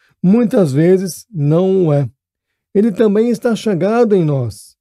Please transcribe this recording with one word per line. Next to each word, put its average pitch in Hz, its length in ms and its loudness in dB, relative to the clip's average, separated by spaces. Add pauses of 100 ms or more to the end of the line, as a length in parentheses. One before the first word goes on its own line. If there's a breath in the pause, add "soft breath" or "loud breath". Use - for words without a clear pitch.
(200)
muitas 196 520 2
vezes, 180 600 0
não 175 540 0
o 151 60 0
é. 143 180 -2 (640)
Ele 214 160 2
também 220 400 0
está 233 240 -2
chagado 208 640 -2
em 175 80 2
nós 135 560 -6